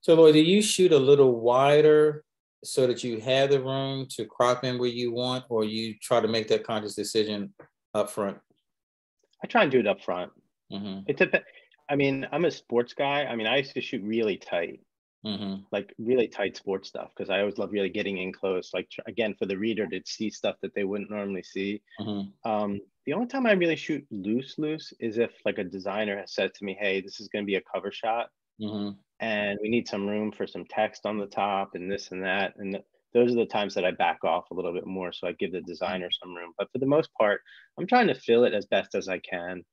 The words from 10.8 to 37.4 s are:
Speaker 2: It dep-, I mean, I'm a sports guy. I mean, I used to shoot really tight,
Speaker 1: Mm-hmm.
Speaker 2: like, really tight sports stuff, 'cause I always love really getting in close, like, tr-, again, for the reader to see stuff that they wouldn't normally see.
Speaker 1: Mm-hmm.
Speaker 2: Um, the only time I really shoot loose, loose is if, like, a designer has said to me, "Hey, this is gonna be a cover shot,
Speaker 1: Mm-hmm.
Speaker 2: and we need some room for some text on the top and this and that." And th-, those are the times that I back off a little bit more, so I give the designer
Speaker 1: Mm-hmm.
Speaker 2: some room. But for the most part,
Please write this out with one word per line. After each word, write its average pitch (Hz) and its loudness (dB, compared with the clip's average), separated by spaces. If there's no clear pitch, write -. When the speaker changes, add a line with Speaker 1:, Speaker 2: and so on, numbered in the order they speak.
Speaker 2:
It 139 2
dep-, - 2
I 147 0
mean, 135 0
I'm 160 0
a 151 2
sports 120 -2
guy. 143 0
I 120 -6
mean, 110 -2
I 123 2
used 139 -4
to 127 -4
shoot 113 -6
really 107 0
tight, - -6
Speaker 1:
Mm-hmm. 98 -6
Speaker 2:
like, 101 -4
really 117 0
tight 101 -4
sports 95 -6
stuff, - -12
'cause 92 -8
I 95 0
always 101 -2
love 98 -4
really 101 0
getting 98 -4
in 92 -6
close, 92 -4
like, 92 -6
tr-, - -14
again, 107 -4
for 98 -4
the 98 -4
reader 104 -2
to 90 -8
see - -6
stuff - -6
that 98 -10
they 101 -2
wouldn't 101 -6
normally 98 -6
see. 101 -6
Speaker 1:
Mm-hmm. 104 -8
Speaker 2:
Um, 104 -2
the 139 -4
only 214 -2
time 262 -4
I 214 6
really 170 2
shoot 147 -6
loose, 107 -4
loose 156 -6
is 110 -4
if, 117 2
like, 101 -2
a 104 -4
designer 98 -4
has 95 -12
said 95 -2
to - -14
me, 95 -4
"Hey, 98 0
this 95 -14
is 104 -16
gonna 104 -4
be 98 -2
a 92 0
cover 98 -6
shot, 113 -4
Speaker 1:
Mm-hmm. 101 -8
Speaker 2:
and 104 -2
we 107 -2
need 117 2
some 101 -4
room 107 -2
for - -6
some 87 -12
text - -4
on 107 -4
the 101 -4
top 98 -2
and 90 -6
this 98 -8
and 92 -8
that." 95 -2
And 98 -8
th-, 98 -8
those 120 4
are 120 0
the 110 2
times 104 -4
that 92 -2
I 92 2
back 85 -2
off 82 0
a - -12
little 87 -4
bit 92 -6
more, 92 -6
so - -8
I 90 -4
give 101 -6
the 92 -6
designer 90 -6
Speaker 1:
Mm-hmm. - -4
Speaker 2:
some 90 -14
room. 87 -14
But 98 -6
for - -8
the 135 -2
most 147 2
part, 104 2